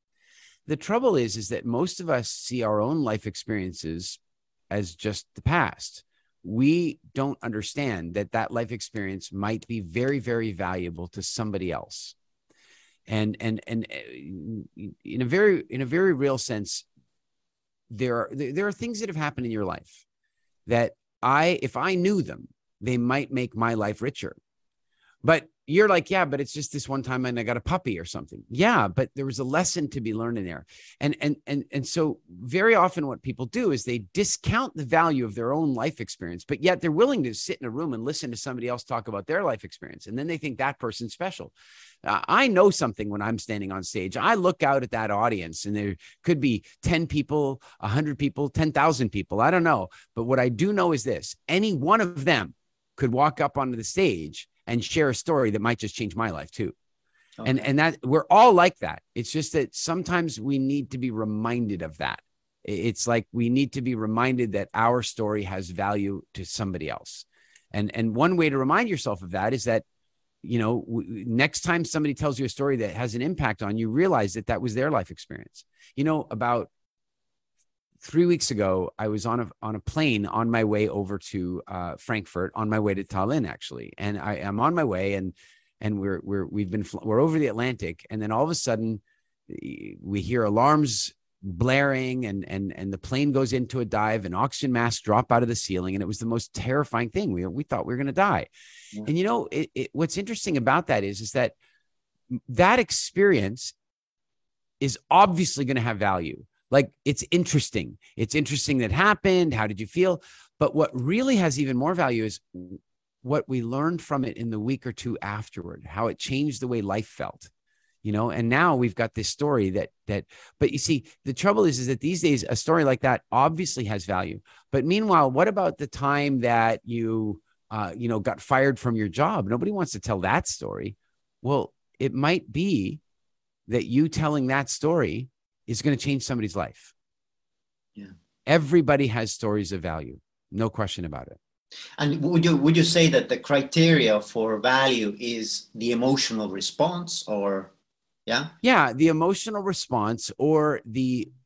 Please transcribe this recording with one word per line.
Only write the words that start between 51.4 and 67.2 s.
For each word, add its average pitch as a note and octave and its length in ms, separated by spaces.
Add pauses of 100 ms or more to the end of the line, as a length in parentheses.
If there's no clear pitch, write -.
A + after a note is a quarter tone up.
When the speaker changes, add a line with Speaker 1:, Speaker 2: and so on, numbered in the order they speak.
Speaker 1:
any F#3+ 280
one F3 260
of F3 240
them A#2+ 300 (420)
could B2 160
walk C#3 260
up C#3+ 180
onto B2+ 200
the A2+ 60
stage G2 640 (180)
and A#2+ 160
share D3+ 260
a A#2+ 60
story C3+ 360
that G#2 100
might A2+ 180
just G#2 160
change G2+ 200
my A2 140
life D2+ 220
too. - 220 (640)
And, C3 220
Speaker 2:
Okay. - 100
Speaker 1:
and C#3 100
that D#3+ 240
we're C#3+ 260
all A3 240
like F3+ 260
that. D#2 220 (140)
It's A#2 160
just D3+ 220
that C#3+ 200
sometimes E3 640
we C3+ 200
need C#3 320
to C3 60
be B2 140
reminded A2 720
of D#2 160
that. C#2 220 (480)
I-, - 40
it's G#2 360
like, A#2 240
we A#2 180
need C3 240
to C#3 80
be B2 140
reminded A#2 560
that G2+ 220
our A#2+ 280
story G#2+ 420
has F#2+ 260
value G2 540 (100)
to F#2 120
somebody F2+ 440
else. - 360 (460)